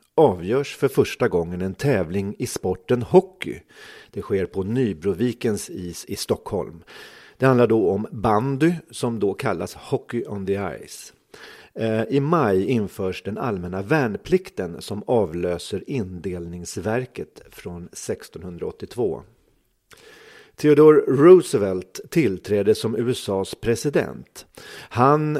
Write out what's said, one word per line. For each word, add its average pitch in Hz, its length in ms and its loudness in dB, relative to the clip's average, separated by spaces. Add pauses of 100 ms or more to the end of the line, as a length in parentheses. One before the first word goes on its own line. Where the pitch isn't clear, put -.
(160)
avgörs 113 600 2
för 143 120 0
första - 400 0
gången 87 340 -2
en 95 120 -4
tävling 98 680 -2
i 120 80 -4
sporten 110 540 -2
hockey. - 580 2 (520)
Det 101 100 -8
sker 95 240 -2
på 95 180 -6
Nybrovikens 104 1040 -2
is 87 360 -10
i 98 100 -10
Stockholm. 82 680 -6 (540)
Det - 80 -2
handlar 123 220 6
då 107 240 4
om 104 200 -2
bandy, 127 640 0 (180)
som 117 280 -6
då 98 140 0
kallas 95 400 -6
Hockey - 540 -6
on 101 180 -8
the 98 140 -2 (280)
Ice. - 260 -20 (640)
Eh, 110 340 -2
i 139 100 0
maj 135 460 2
införs 101 580 -4
den 98 140 -8
allmänna 92 440 -6
värnplikten 110 1000 -4
som 117 260 -10
avlöser 87 840 -2
indelningsverket 92 1500 -8 (100)
från 87 420 -14
sextonhundraåttiotvå. 90 1300 -8 (1300)
Theodore 151 460 8
Roosevelt 135 1000 6 (100)
tillträdde 104 680 2
som 113 200 -4
U 120 160 -2
S - 180 -6
A:s 95 320 -2
president. 110 840 -4 (440)
Han 147 500 2